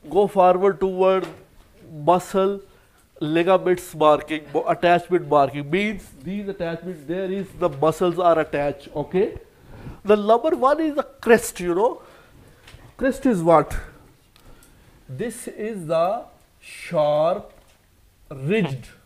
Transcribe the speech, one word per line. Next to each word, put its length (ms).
go 160
forward 540
toward 460
muscle, 680
ligaments 760
marking, 580
bo-, 160
attachment 600
marking. 420
Means 380
these 260
attachments, 580
there 240
is, 160
the 100
muscles 500
are 220
attached, 540
okay? 440
The 120
number 400
one 240
is 140
the 100
crest, 560
you 140
know. 280
Crest 300
is 160
what? 340
This 400
is 380
the 380
sharp 920
ridged 580